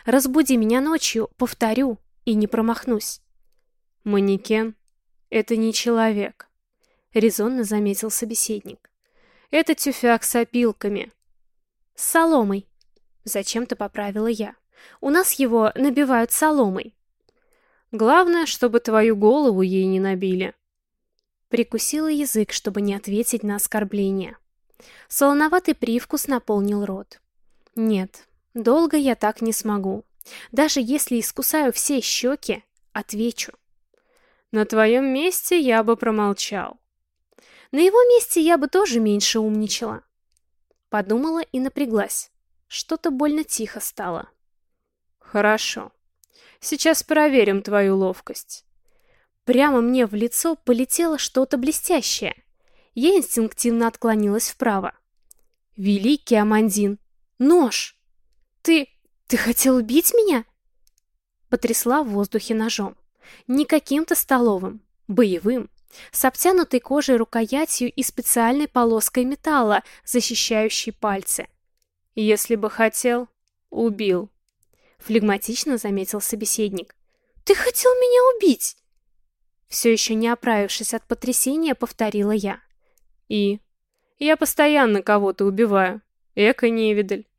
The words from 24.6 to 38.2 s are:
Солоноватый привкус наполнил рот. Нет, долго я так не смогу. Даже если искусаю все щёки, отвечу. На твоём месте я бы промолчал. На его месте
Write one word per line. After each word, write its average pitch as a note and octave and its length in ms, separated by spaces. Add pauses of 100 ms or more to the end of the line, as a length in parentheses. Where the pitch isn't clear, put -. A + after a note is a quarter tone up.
Солоноватый D4+ 680
привкус A#3+ 500
наполнил G#3 580
рот. G3 360 (560)
Нет, G#3+ 500 (280)
долго C#4+ 420
я C4+ 180
так - 260
не A3+ 120
смогу. G3+ 520 (480)
Даже C#4+ 280
если B3 400
искусаю C4+ 520
все C#4 280
щёки, - 640 (280)
отвечу. G#3+ 600 (960)
На G#3+ 140
твоём A3 420
месте E4 540
я A#3 220
бы A3+ 140
промолчал. G#3 840 (920)
На C4 60
его G4 260
месте A#4+ 360